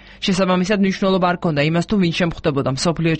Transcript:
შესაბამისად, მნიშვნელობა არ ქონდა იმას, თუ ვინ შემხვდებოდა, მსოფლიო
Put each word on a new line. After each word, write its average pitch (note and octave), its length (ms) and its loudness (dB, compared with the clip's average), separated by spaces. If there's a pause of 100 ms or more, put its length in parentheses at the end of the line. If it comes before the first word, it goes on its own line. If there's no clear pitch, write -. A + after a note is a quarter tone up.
(240)
შესაბამისად, F#3 560 0
მნიშვნელობა F#3+ 520 2
არ F3 120 -2
ქონდა D3+ 240 0
იმას, E3 220 0
თუ G#3+ 100 0
ვინ E3+ 160 2
შემხვდებოდა, D3 540 -2 (100)
მსოფლიო E3 400 0